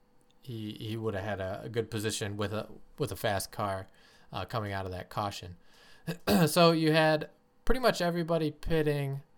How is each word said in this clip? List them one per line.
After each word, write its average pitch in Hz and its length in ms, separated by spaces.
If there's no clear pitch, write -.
he, 110 360
he 107 180
woulda 107 240
had 101 200
a, 95 240
a 135 40
good 113 220
position 107 460
with 101 160
a, 107 160
with 135 120
a 95 60
fast 101 340
car, 98 380
uh, 95 120
coming 104 280
out 95 140
of 92 60
that 90 180
caution. 98 460
<clears throat> 190 200
So 170 240
you 160 220
had 156 380
pretty 254 160
much 208 200
everybody 170 520
pitting, 147 680